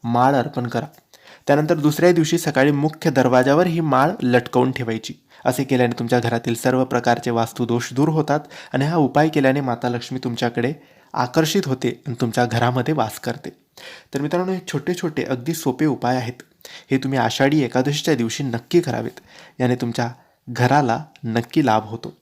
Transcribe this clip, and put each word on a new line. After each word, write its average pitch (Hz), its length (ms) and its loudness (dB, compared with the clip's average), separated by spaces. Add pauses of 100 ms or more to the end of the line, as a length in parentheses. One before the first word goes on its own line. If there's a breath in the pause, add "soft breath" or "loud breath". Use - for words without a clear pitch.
माळ 123 300 4
अर्पण 123 320 -2
करा. 117 200 -4 (600 loud breath)
त्यानंतर 156 280 2
दुसऱ्या 156 380 4
दिवशी 165 260 2
सकाळी 143 320 2
मुख्य 151 400 0
दरवाजावर 135 560 4
ही 165 140 0
माळ 143 300 2 (120)
लटकवून 127 500 2
ठेवायची. 113 420 -6 (300 soft breath)
असे 127 200 0
केल्याने 123 340 2
तुमच्या 120 200 0
घरातील 117 360 -2
सर्व 127 300 0
प्रकारचे 120 460 0
वास्तुदोष 117 640 -2
दूर 139 160 2
होतात 151 320 0 (320 loud breath)
आणि 135 120 0
हा 165 120 -2
उपाय 151 320 2
केल्याने 143 320 2
माता 123 280 -4
लक्ष्मी 120 360 -6
तुमच्याकडे 120 480 -2 (420 soft breath)
आकर्षित 156 520 0
होते 127 400 -4
आणि 117 140 -6
तुमच्या 123 260 2
घरामध्ये 120 480 0
वास 113 260 -4
करते. - 300 -8 (640 loud breath)
तर 139 60 -2
मित्रांनो, 175 320 -2
हे 180 80 -4 (120)
छोटे 165 220 -4
छोटे 156 300 -4
अगदी 131 300 -4
सोपे 151 320 -2
उपाय 127 300 0
आहेत, 123 260 -8 (480 loud breath)
हे 135 80 2
तुम्ही 135 200 -2
आषाढी 135 440 2
एकादशीच्या 143 520 0
दिवशी 120 300 -4
नक्की 123 360 0
करावेत, 117 400 -6 (400 loud breath)
याने 123 140 2
तुमच्या 120 380 -4 (360 soft breath)
घराला 123 560 2 (200)
नक्की 117 420 0
लाभ 110 180 2
होतो. 107 360 -14